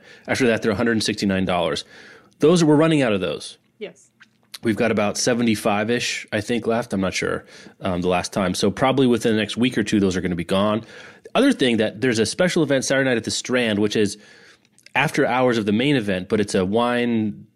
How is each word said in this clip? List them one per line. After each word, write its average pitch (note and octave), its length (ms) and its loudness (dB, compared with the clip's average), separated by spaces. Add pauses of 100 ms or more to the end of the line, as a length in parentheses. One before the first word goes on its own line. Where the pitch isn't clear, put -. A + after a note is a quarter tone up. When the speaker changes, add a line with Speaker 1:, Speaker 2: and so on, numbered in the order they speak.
(280)
Speaker 1:
After A#2+ 200 0
that, A2 160 2
they're A2 100 2
a - 20 -2
hundred A#2 180 0
and A2 100 0
sixty-nine G2 420 0
dollars. E2+ 400 -2 (540)
Those, E3 260 6
we're D3+ 100 6
running D#3 260 4
out A#2 120 2
of G2 80 0
those. - 360 -8 (220)
Speaker 2:
Yes. - 300 -16 (520)
Speaker 1:
We've A2 140 0
got A2+ 160 0
about G2+ 260 -2
seventy-five-ish, A#2 1160 -2
I A2 80 -2
think, A#2 260 -4
left. A#2 240 -2
I'm G2+ 80 -2
not F#2 140 -2
sure, F2 320 -4 (340)
um, F2+ 220 -4
the F2+ 80 0
last F2+ 240 -2
time. F#2 200 0
So G2+ 160 0
probably C3 380 2
within A#2 280 2
the G#2+ 40 0
next G2+ 160 -4
week B2 220 0
or A#2 60 0
two, G#2 180 0
those F#2+ 160 2
are F2+ 40 -4
gonna F2+ 140 -4
be E2+ 80 -6
gone. G#2+ 400 0 (500)
Other B3+ 200 4
thing B2+ 240 0
that G#2+ 240 -2
there's C3 180 0
a A2 60 4
special F3+ 360 0
event C3+ 220 0
Saturday C3+ 260 0
night B2 80 2
at G#2+ 60 -4
the G#2+ 80 -6
Strand, A#2 480 0
which G#2 160 0
is G#2 220 0 (800)
after C#3+ 300 0
hours B2 320 2
of G#2+ 80 -2
the G#2 60 0
main B2+ 240 2
event, G2 320 -2
but G#2+ 140 0
it's G2+ 140 -2
a F#2+ 100 2
wine A#2 920 0